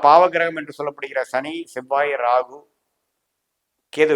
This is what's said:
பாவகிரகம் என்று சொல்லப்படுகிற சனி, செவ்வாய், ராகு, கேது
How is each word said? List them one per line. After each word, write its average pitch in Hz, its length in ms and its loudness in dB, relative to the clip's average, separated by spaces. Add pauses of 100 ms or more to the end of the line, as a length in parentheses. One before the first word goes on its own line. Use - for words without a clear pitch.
பாவகிரகம் 165 540 4
என்று 147 180 -14
சொல்லப்படுகிற 139 420 -8 (120)
சனி, 139 220 -6 (200)
செவ்வாய், 139 380 -4 (120)
ராகு, 127 340 -2 (1300)
கேது 151 240 2